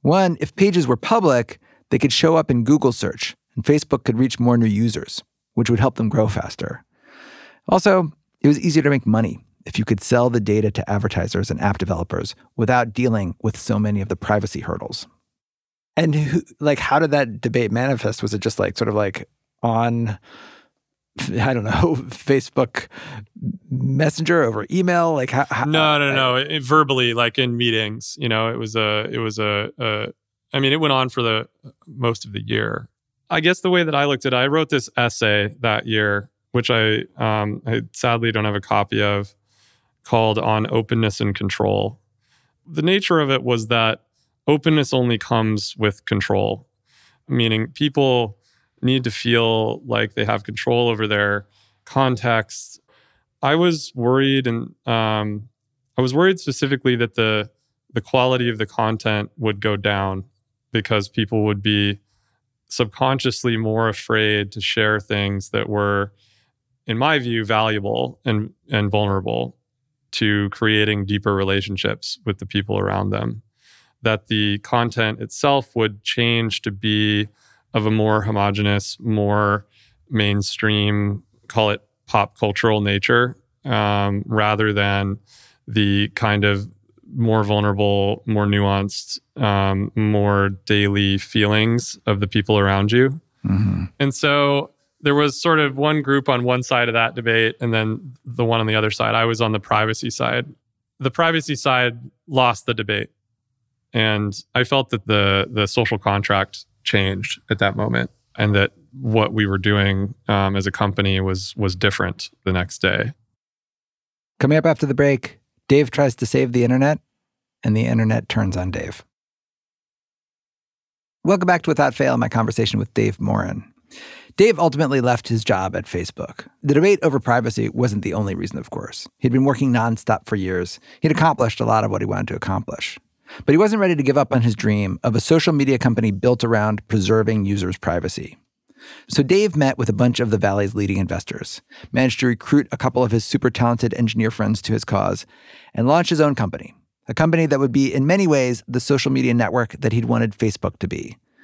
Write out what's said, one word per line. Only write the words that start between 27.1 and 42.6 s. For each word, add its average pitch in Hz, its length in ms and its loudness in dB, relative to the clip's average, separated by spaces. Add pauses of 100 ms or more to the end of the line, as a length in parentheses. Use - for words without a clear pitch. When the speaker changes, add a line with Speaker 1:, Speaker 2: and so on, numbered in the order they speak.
Speaker 2:
like, 117 240 0
in 123 180 0
meetings, 110 640 -2
you 123 100 -2
know, 113 220 0
it 120 60 -6
was 110 180 -8
a, 107 380 -2
it 120 60 -6
was 110 200 -6
a, 104 400 -2
a, 110 300 -4 (460)
I 139 60 0
mean, 135 120 2
it 156 80 0
went 151 120 0
on 131 160 0
for 123 140 -4
the 110 260 -2 (380)
most 120 380 -4
of 107 80 -16
the 107 100 -8
year. 107 460 -4 (420)
I 165 100 0
guess 175 200 0
the 185 100 -2
way 180 140 4
that 156 100 -4
I 143 100 2
looked 139 220 -2
at 127 80 0
it, - 20 2
I 123 100 2
wrote 151 220 0
this 135 280 -2
essay 107 640 0
that 113 260 0
year, 104 420 -2 (220)
which 123 200 -2
I, 110 340 2 (120)
um, 107 500 -2
I 113 160 -2 (100)
sadly 117 400 -2
don't 107 120 -2
have 104 100 -2
a 101 60 -4
copy 104 420 0
of, 101 320 -2 (720)
called 110 340 2
On 107 320 0
Openness 113 500 0
and 104 140 -2
Control. 101 640 -2 (680)